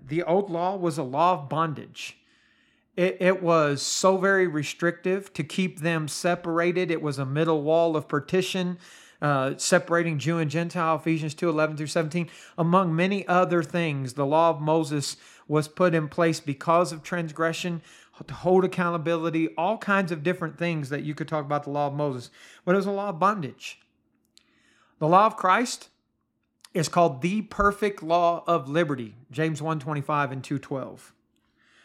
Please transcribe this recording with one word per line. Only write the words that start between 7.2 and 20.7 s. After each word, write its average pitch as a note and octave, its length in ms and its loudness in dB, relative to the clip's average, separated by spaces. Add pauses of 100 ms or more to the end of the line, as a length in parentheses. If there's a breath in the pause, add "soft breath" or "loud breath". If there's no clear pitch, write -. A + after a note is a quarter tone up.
middle D#3 360 2
wall D#3+ 340 4
of D3+ 140 -4
partition, F3+ 680 0 (440 loud breath)
uh, C3+ 340 0
separating E3+ 640 2
Jew E3 220 0
and D3+ 120 -2
Gentile, E3 440 0
Ephesians D#3 400 -2
two F3 120 -2
eleven D#3 300 0
through D3+ 100 -6
seventeen. D#3+ 420 -2 (280 loud breath)
Among E3+ 360 4
many F#3+ 340 0
other F3 360 2
things, C#3+ 520 -4
the C#3+ 100 -2
law D#3+ 240 4
of D#3 100 -2
Moses D3+ 560 -2 (320 loud breath)
was D3 200 0
put F3+ 260 2
in D#3+ 140 0
place E3 320 0
because E3 540 0
of D#3 100 -14
transgression, E3 800 -4 (440 loud breath)
to - 80 -12
hold F#3 300 4
accountability, E3 920 0
all G3 220 0
kinds G3 340 0
of D#3 120 -6
different E3+ 340 -2
things D#3+ 320 -4